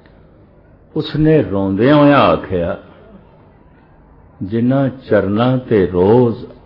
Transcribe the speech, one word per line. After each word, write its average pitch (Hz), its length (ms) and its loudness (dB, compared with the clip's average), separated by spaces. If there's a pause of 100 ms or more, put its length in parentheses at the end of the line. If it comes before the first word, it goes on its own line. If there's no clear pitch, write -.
(960)
ਉਸਨੇ 156 460 0
ਰੋਂਦਿਆਂ 98 540 0
ਹੋਇਆਂ 143 240 4
ਆਖਿਆ, 87 580 -2 (1700)
"ਜਿਨ੍ਹਾਂ 120 460 -2
ਚਰਨਾਂ 110 680 -2
ਤੇ 110 280 0
ਰੋਜ਼ 101 600 0 (200)